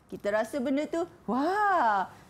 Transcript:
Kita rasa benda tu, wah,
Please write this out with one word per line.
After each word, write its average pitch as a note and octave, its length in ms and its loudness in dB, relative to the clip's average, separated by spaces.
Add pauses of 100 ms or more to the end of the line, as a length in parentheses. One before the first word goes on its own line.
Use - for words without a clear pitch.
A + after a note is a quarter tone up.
Kita - 260 -8
rasa A3+ 260 0
benda C#4 280 0
tu, E4 160 -2 (240)
wah, D4 800 2 (240)